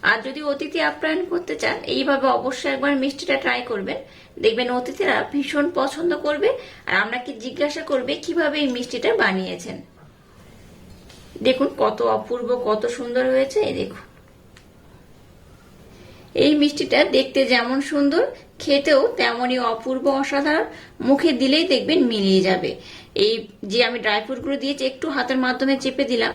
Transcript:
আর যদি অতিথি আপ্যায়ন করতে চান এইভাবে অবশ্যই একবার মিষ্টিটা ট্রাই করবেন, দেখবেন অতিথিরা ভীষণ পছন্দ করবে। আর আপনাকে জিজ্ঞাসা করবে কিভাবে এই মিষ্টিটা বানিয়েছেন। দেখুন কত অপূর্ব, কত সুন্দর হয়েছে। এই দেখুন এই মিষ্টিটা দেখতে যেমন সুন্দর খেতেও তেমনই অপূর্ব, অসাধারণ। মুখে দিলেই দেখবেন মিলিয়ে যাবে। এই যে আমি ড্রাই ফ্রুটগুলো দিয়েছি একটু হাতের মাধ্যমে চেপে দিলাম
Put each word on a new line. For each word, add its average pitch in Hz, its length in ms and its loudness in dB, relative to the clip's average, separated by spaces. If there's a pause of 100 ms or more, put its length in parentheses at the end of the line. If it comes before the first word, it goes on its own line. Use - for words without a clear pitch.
(120)
আর 226 140 2
যদি 269 160 -8 (100)
অতিথি 311 280 -4 (100)
আপ্যায়ন 311 320 -2 (100)
করতে 339 300 -4
চান - 160 -2 (180)
এইভাবে 269 320 2 (100)
অবশ্যই 269 360 -4
একবার 277 200 0 (100)
মিষ্টিটা 277 400 -2
ট্রাই 247 180 0 (100)
করবেন, 196 280 -4 (440)
দেখবেন 226 240 4 (120)
অতিথিরা 277 360 0 (180)
ভীষণ 285 320 0 (120)
পছন্দ 294 340 0 (140)
করবে। 294 240 2 (380)
আর - 160 0
আপনাকে 247 280 -4 (120)
জিজ্ঞাসা 285 380 -2 (100)
করবে 262 220 0 (120)
কিভাবে 311 380 0
এই 269 120 2
মিষ্টিটা 247 340 -2 (140)
বানিয়েছেন। 190 540 -2 (1700)
দেখুন 262 220 4 (140)
কত 214 160 0 (200)
অপূর্ব, 233 320 -4 (180)
কত 214 160 0 (140)
সুন্দর 247 260 -2 (100)
হয়েছে। 269 260 2 (100)
এই - 120 -4
দেখুন 196 220 -8 (2500)
এই 302 160 6
মিষ্টিটা 285 380 2 (180)
দেখতে 269 220 0 (140)
যেমন 247 240 0 (140)
সুন্দর 285 320 2 (400)
খেতেও 285 380 4 (180)
তেমনই 247 400 0 (140)
অপূর্ব, 262 320 -4 (160)
অসাধারণ। 285 440 0 (420)
মুখে 277 240 4 (100)
দিলেই 294 320 4
দেখবেন 269 260 2 (120)
মিলিয়ে 190 360 4
যাবে। 185 240 0 (540)
এই 220 80 2 (380)
যে 233 160 2
আমি 240 180 -4
ড্রাই 214 200 2
ফ্রুটগুলো 262 380 -4
দিয়েছি 277 280 -2
একটু - 140 -8 (100)
হাতের 262 300 0
মাধ্যমে 262 280 2 (100)
চেপে 262 280 0
দিলাম 233 240 2